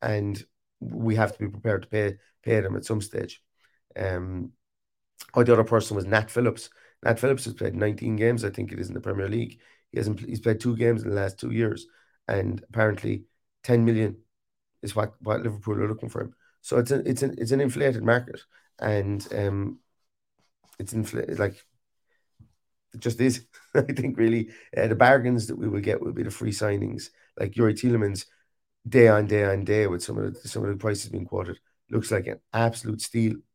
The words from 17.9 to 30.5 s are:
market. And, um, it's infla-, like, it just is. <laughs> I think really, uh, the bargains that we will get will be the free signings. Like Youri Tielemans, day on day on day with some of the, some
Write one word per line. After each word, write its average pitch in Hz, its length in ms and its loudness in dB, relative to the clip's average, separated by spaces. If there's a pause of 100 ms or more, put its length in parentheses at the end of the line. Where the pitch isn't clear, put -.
market. 120 380 0 (400)
And, 101 460 -2 (100)
um, 101 440 -2 (1000)
it's 101 160 -10
infla-, 87 460 -4
like, 101 240 -2 (1300)
it 113 60 -16
just 120 200 -2
is. 127 260 2 (140)
<laughs> - 140 -8
I 143 60 6
think 131 360 -2
really, 113 340 2 (260)
uh, 110 100 4
the 110 80 0
bargains 123 540 6
that - 80 -6
we 104 120 -4
will 101 120 -2
get 104 200 -2
will - 120 -4
be - 100 -4
the 110 80 -4
free 107 220 -4
signings. 104 560 -2 (280)
Like 101 180 -4
Youri 110 200 4
Tielemans, 110 520 0 (600)
day 117 200 10
on 104 180 6
day 104 180 2
on 98 200 0
day 104 240 2
with 87 160 -4
some 107 140 -6
of 104 160 -4
the, - 140 -16
some - 140 -6